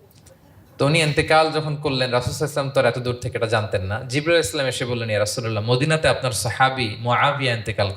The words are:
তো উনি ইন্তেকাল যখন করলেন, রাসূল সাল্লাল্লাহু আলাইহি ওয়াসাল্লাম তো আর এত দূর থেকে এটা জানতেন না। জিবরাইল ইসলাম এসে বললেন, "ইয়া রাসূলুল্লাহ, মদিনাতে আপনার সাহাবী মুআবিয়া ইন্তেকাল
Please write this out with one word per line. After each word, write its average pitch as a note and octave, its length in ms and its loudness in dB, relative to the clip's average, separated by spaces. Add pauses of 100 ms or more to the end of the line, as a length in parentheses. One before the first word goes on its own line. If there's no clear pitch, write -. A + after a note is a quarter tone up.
(760)
তো C3+ 80 2
উনি D#3+ 160 4
ইন্তেকাল D#3 460 4
যখন D3+ 280 -2
করলেন, C3 360 -2
রাসূল A#2+ 220 0
সাল্লাল্লাহু - 0 -
আলাইহি - 100 -4
ওয়াসাল্লাম C#3 260 -2
তো C3+ 100 2
আর B2 60 4
এত A#2 140 2
দূর B2 160 -2
থেকে B2 220 -8
এটা A2+ 100 0
জানতেন G#2+ 340 0
না। G2+ 280 -4
জিবরাইল D3 300 2
ইসলাম D3 260 -2
এসে B2+ 200 -2
বললেন, A#2 240 -4
"ইয়া G#2 100 0
রাসূলুল্লাহ, A2 440 -2
মদিনাতে D3 440 2
আপনার B2 240 0
সাহাবী B2 680 0
মুআবিয়া B2 560 0
ইন্তেকাল G#2+ 420 -2